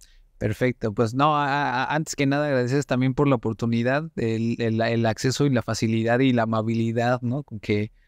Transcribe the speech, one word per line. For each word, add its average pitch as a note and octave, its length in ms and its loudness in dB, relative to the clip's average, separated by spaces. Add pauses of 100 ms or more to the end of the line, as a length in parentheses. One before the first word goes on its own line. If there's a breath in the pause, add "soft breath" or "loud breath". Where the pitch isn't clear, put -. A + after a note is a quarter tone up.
(380 soft breath)
Perfecto, A2 540 -2
pues A2+ 220 0
no, D3 220 2
a, C#3 480 -2
a, C#3 100 -4
antes D#3 220 -4
que C#3+ 100 0
nada C#3+ 200 0
agradeces C3 400 0
también C3 280 0
por C#3+ 140 2
la C3+ 80 4
oportunidad, A#2 800 -2
el, A2+ 440 -2
el, A2+ 200 0
el A#2 260 0
acceso C3 400 0
y C#3+ 40 2
la A#2+ 120 2
facilidad A2+ 580 0
y C3+ 120 4
la A#2+ 100 2
amabilidad, A2+ 800 0
¿no? B2+ 220 -4
Con A2 160 -14
que G#2 320 -2 (160)